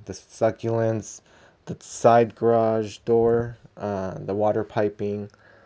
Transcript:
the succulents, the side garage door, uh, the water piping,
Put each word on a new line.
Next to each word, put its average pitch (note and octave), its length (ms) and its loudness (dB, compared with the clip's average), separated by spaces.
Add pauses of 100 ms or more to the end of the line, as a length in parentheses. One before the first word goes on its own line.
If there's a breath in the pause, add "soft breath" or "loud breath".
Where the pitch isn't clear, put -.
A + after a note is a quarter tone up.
the G2 80 -12
succulents, A2+ 1080 -4 (440 soft breath)
the - 140 -12
side A#2 560 4
garage A2 640 0
door, A#2 580 0 (200)
uh, F#2+ 420 -6
the G2 160 -6
water G#2+ 280 0
piping, G#2 680 -4 (360 soft breath)